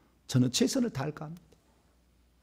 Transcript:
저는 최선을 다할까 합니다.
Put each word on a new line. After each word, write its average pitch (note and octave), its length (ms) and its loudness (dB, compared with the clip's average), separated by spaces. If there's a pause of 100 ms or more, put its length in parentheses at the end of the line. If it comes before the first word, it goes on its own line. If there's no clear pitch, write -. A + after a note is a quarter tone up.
(280)
저는 B2 240 4
최선을 A#3+ 380 0
다할까 D3+ 360 -6
합니다. E3 180 -14 (1000)